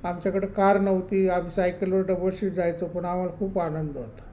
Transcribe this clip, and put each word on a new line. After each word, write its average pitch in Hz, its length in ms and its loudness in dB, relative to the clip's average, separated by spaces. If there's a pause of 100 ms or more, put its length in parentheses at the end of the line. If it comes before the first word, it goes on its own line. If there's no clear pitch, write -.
आमच्याकडे 190 380 -2
कार 196 320 4
नव्हती, 190 500 2
आम्ही 180 220 0
सायकलवर 185 520 0
डबल 185 280 0
सीट 190 220 -4
जायचो, 170 340 0
पण 175 180 -6
आम्हाला 180 340 -2
खूप 196 200 -2
आनंद 156 380 -2
होता. 113 260 -12 (100)